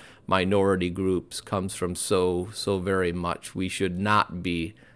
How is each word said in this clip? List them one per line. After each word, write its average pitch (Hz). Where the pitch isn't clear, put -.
minority 95
groups, 92
comes 98
from 90
so, 90
so 98
very 92
much 87
we 92
should 90
not 101
be 85